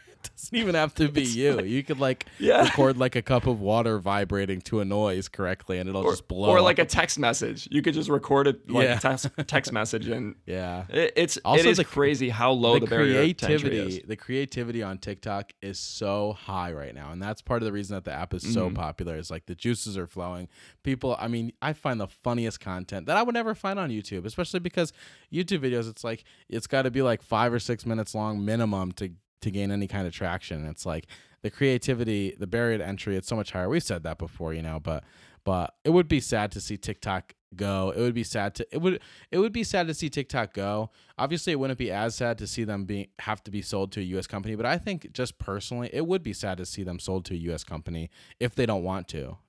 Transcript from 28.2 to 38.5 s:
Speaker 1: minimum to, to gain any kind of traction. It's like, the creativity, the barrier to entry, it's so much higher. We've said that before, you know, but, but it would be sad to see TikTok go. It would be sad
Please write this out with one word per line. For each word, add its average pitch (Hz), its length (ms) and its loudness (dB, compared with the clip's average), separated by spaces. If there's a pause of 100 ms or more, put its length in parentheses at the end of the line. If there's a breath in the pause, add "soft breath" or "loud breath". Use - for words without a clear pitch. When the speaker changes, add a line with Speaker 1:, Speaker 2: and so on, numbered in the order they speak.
Speaker 1:
minimum 104 500 2
to, 95 180 -6 (300)
to 110 100 -2
gain 98 180 -2
any 101 160 -2
kind 95 220 -4
of 85 60 -6
traction. 85 520 -4
It's 76 220 -10
like, 80 180 -4 (380 loud breath)
the 107 80 -4
creativity, 117 880 0
the 101 80 -6
barrier 117 320 0
to 85 80 -6
entry, 98 280 -4
it's 92 120 -4
so 120 80 -4
much 107 160 -4
higher. 92 180 -2
We've 160 140 0
said 87 200 -4
that 80 140 -6
before, 82 380 -6
you 80 80 -6
know, 80 160 -6
but, 78 240 -4 (400 soft breath)
but 90 400 0
it 151 80 4
would 175 160 6
be 151 120 4
sad 107 340 0
to 104 80 -8
see 104 160 -6
TikTok - 580 -6 (200)
go. 95 400 0
It 98 40 -2
would 120 160 0
be 117 80 -2
sad 101 320 -4